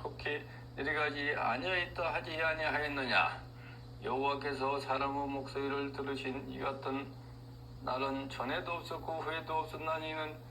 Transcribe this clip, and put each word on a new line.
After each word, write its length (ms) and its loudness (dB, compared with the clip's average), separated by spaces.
속히 420 -2
내려가지 640 2
아니하였다." 760 2
하지 300 0
아니하였느냐? 1000 2
여호와께서 800 2
사람의 480 2
목소리를 640 0
들으신 560 -2
이 100 -6
같은 520 -2
날은 480 0
전에도 420 0
없었고 480 -2
후에도 380 0
없었나니는 800 0